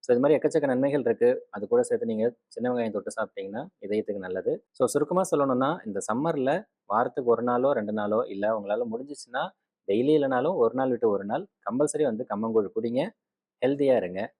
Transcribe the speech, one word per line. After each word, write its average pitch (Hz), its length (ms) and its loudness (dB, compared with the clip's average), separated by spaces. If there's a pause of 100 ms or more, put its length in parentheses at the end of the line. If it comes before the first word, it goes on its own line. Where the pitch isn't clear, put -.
So, - 80 -16
இது 123 120 4
மாதிரி 147 140 6
எக்கச்சக்க 147 320 0
நன்மைகள் 135 380 2
இருக்கு. 117 240 4 (220)
அது 104 160 -8
கூட 120 160 4
சேர்த்து 117 220 -2
நீங்க 110 200 0 (220)
சின்ன - 200 -8
வெங்காயம் 117 280 -2
தொட்டு 98 180 -6
சாப்பிட்டீங்கன்னா 101 500 -8 (180)
இதயத்துக்கு 104 420 -4
நல்லது. 92 300 -4 (200)
So, 127 140 2
சுருக்கமா 175 380 0
சொல்லணும்னா 135 460 0 (140)
இந்த 98 180 -6
சம்மர்ல 135 460 -2 (400)
வாரத்துக்கு 120 420 0
ஒரு 113 120 4
நாளோ 123 300 2
ரெண்டு 107 220 -2
நாளோ, 107 320 0
இல்ல 98 260 -4
உங்களால 110 360 -2
முடிஞ்சிச்சுன்னா 139 560 -8 (420)
டெய்லி 120 260 4
இல்லைனாலும் 139 440 2
ஒரு 117 180 2
நாள் 131 140 0
விட்டு 117 200 2
ஒரு 98 160 0
நாள் 120 200 -4 (180)
கம்பல்சரி 147 420 0
வந்து 117 200 -2
கம்மங்கூழ் 107 480 0
குடிங்க, 120 280 -2 (600)
ஹெல்தியா 135 360 2
இருங்க. 92 240 -4 (180)